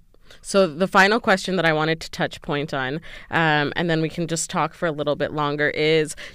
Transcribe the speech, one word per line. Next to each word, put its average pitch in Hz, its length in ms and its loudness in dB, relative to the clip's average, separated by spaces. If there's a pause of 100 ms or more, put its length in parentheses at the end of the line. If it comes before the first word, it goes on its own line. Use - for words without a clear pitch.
(420)
So 190 240 4
the 165 220 -2
final 202 320 6
question 190 360 0
that 165 80 2
I 165 80 4
wanted 156 280 0
to - 100 -12
touch - 320 -6
point 147 320 -4
on, 135 220 -4 (340)
um, 151 460 2
and 170 120 0
then 160 120 2
we 160 80 0
can 170 180 -4
just 165 240 -6
talk 156 240 -2
for - 120 -4
a 160 60 0
little 143 240 -2
bit - 160 -4
longer, 147 380 0
is 151 440 2 (200)